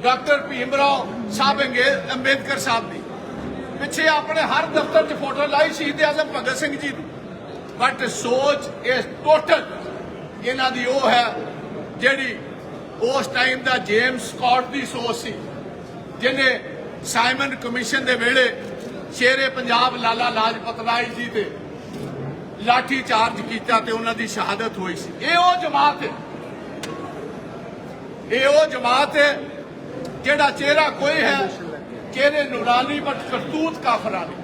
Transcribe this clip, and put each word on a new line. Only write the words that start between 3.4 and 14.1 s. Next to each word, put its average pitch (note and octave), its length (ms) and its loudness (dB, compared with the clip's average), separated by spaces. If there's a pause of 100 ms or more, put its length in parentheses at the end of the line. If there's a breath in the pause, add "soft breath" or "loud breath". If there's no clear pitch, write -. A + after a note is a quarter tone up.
ਪਿੱਛੇ D#4 280 0
ਆਪਣੇ D#4 340 2
ਹਰ C#4 240 2
ਦਫ਼ਤਰ D#4 400 4
'ਚ D4 80 -6
ਫੋਟੋ C#4 340 -2
ਲਾਈ D4 260 2
ਸ਼ਹੀਦ D4 280 -2
ਆਜ਼ਮ D4+ 220 2
ਭਗਤ C4 340 -4
ਸਿੰਘ C#4+ 200 -4
ਜੀ D4 100 -6
ਦੀ। B3 160 -8 (760)
But B3+ 300 0
ਸੋਚ C4+ 760 0
ਇਹ B3 160 2
ਟੋਟਲ D#4 640 2 (800)
ਇਹਨਾਂ C4 260 0
ਦੀ B3 140 -4
ਉਹ B3+ 240 2
ਹੈ A3+ 240 4 (640)
ਜਿਹੜੀ C4 420 0 (640)
ਉਸ C4 260 2
ਟਾਈਮ B3+ 320 2
ਦਾ B3+ 180 2
ਜੇਮਸ A#3 440 2